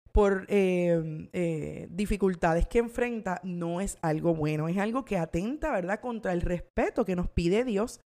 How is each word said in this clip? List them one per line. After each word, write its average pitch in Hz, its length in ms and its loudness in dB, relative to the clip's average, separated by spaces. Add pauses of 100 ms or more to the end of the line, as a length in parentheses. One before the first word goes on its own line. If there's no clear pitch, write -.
(100)
por, 196 380 4
eh, 175 840 2
eh, 160 560 -4
dificultades 180 800 2
que 240 140 2
enfrenta, 233 640 -2
no 175 360 -4
es - 220 -6
algo 156 320 2
bueno. 156 320 0
Es 175 120 0
algo 220 260 0
que 202 120 -2
atenta, 202 540 -2
¿verdad?, 202 300 -2
contra 220 320 -4
el 180 80 0
respeto 180 640 0
que 185 100 -2
nos 175 140 -2
pide 180 360 2
Dios 226 420 -2